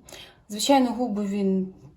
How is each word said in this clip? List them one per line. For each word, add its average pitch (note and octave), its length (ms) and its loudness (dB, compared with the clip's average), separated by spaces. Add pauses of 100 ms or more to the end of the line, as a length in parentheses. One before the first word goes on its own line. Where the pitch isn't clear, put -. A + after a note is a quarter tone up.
(480)
звичайно, B3 440 2
губи G#3+ 340 -4
він, F#3+ 480 -2 (220)